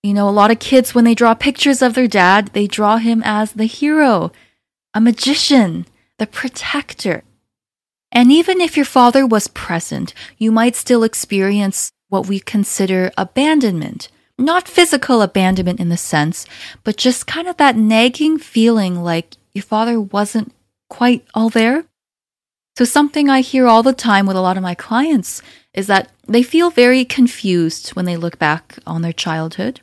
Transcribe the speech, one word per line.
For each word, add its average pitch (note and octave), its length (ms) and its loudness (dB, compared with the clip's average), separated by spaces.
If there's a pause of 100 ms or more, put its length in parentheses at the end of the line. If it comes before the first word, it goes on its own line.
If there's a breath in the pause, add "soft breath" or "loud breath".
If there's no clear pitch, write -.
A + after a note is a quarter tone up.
You G3+ 120 -2
know, G3+ 140 2
a - 20 2
lot G#3 200 4
of A3+ 80 2
kids, - 360 2
when A#3+ 100 4
they A#3 100 4
draw A3+ 200 4
pictures C#4 460 0
of B3 140 2
their B3+ 140 0
dad, G3 400 2
they G#3 180 -2
draw G#3+ 300 0
him A3+ 280 0
as G#3+ 280 -2
the A3 140 -2
hero, B3+ 680 0 (640 soft breath)
a G#3+ 60 -2
magician, A3+ 880 2 (320)
the G#3+ 80 -4
protector. - 960 -8 (880)
And B3 220 4
even F4 280 2
if E4 160 -2
your C#4+ 100 0
father B3+ 400 2
was A3 220 0
present, - 640 -8 (260 loud breath)
you A3 120 0
might A3+ 260 2
still A#3 280 0
experience G3+ 880 -2 (160)
what F#3+ 180 -4
we G3 140 -4
consider F#3+ 760 -2
abandonment. B3 920 -2 (280)
Not E4 320 -2
physical C#4 540 2
abandonment F#3 560 -2
in F3 100 -4
the E3+ 80 -2
sense, D#3 500 -4 (380 loud breath)
but G#3+ 120 -4
just - 300 -2
kind E4+ 200 -8
of F4+ 120 -8
that C#4 180 2
nagging A#3+ 600 2
feeling A3 640 0
like E3+ 340 -6 (180)
your G3 80 -8
father A3+ 380 -2
wasn't G3+ 520 -4 (360)
quite A#3+ 440 0
all A3+ 160 0
there. A#3+ 360 0 (920)
So - 80 2
something D4 440 0
I C4+ 120 4
hear C4 260 0
all A3+ 160 6
the C4 100 2
time G3+ 340 0
with F#3+ 100 -2
a F#3 40 0
lot F#3 160 0
of F#3+ 60 -6
my F3+ 120 -6
clients C4 680 -2 (320 soft breath)
is G3 120 -6
that G3 240 0 (160)
they A#3 160 2
feel E4 280 2
very B3+ 340 4
confused F#3+ 840 -2
when F#3 140 -8
they F3 120 -4
look E3+ 220 -8
back D#3 480 -4
on E3 160 -6
their E3+ 100 -4
childhood. E3 720 -6